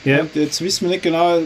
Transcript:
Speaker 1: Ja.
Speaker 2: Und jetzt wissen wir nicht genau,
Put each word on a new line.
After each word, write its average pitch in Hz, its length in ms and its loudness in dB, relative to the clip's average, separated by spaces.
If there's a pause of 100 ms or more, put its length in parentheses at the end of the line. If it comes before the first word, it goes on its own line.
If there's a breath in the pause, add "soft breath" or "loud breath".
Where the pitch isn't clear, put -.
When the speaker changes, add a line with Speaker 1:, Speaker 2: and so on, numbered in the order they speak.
Speaker 1:
Ja. 139 180 4
Speaker 2:
Und 156 140 -8
jetzt 151 260 -2
wissen 180 240 -4
wir 175 40 0
nicht 185 140 -2
genau, 170 420 2